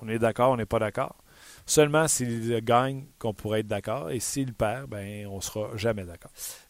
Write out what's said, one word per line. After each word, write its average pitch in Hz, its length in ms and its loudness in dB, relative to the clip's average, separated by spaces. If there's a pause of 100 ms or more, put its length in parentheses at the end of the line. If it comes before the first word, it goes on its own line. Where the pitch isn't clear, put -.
on 110 40 -10
est 113 120 -2
d'accord, 120 320 4
on 127 60 2
n'est 110 100 -2
pas 117 120 2
d'accord. 110 360 -2 (500)
Seulement 151 440 6
s'il 117 520 0
gagne, 131 440 2 (140)
qu'on 110 140 -4
pourrait 110 280 0
être 107 60 -8
d'accord. 110 440 -4
Et 127 80 -2
s'il 131 340 -2
perd, 113 360 -2
ben, 104 380 -8
on 98 120 -8
sera 107 380 -6
jamais 104 260 0
d'accord. 85 280 -14 (380)